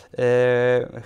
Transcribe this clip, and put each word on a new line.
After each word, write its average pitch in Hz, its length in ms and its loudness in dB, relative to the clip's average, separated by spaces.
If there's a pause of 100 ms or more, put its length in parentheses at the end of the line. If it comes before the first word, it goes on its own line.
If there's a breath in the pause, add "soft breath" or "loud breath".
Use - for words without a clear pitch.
(180 loud breath)
e, 123 880 0